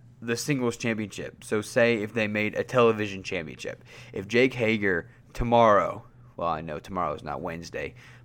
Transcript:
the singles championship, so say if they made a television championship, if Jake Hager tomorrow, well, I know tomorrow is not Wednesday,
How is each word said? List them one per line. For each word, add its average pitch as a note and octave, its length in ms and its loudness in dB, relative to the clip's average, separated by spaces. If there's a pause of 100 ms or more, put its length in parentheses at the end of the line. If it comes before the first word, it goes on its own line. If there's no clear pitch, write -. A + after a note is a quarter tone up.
(220)
the A#2 160 -2
singles B2+ 400 -2
championship, G#2+ 640 -6
so G#2+ 180 -2
say A#2 420 4
if G#2+ 100 -6
they A2+ 140 0
made G#2+ 280 -2
a G2+ 80 0
television G#2+ 600 2
championship, D2+ 600 -8 (300)
if G2 140 -8
Jake B2 260 4
Hager G#2+ 560 0 (240)
tomorrow, A2+ 680 4 (320)
well, E2+ 140 -2
I D#2 120 -2
know D#2+ 180 -8
tomorrow F2 340 -4
is - 80 -10
not C#2+ 200 -8
Wednesday, E2 520 -8 (320)